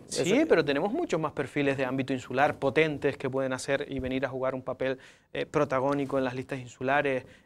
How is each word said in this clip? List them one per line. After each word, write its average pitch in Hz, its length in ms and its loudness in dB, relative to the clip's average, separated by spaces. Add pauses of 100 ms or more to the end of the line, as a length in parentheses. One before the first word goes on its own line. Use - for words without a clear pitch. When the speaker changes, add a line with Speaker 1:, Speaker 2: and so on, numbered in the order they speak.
Speaker 1:
Sí, 170 240 0
Speaker 2:
Eso 302 160 4
Speaker 1:
pero 175 160 6
tenemos 143 280 0
muchos 285 280 -2
más 151 120 -4
perfiles 139 440 0
de 131 80 -2
ámbito 131 280 -2
insular 135 460 0
potentes 139 580 2
que 131 140 -4
pueden 131 220 -2
hacer 139 360 -2
y 131 120 -6
venir 131 260 -2
a - 20 -8
jugar 131 260 -4
un 131 80 -8
papel, 131 360 -4 (340)
eh, 143 140 -4
protagónico 139 720 0
en 131 60 2
las 127 100 -2
listas 131 240 -8
insulares. 131 640 0 (220)